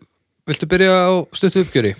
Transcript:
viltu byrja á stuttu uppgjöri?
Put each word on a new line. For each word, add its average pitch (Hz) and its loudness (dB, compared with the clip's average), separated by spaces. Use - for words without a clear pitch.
viltu 156 -6
byrja 185 2
á 180 2
stuttu 190 0
uppgjöri? 110 -2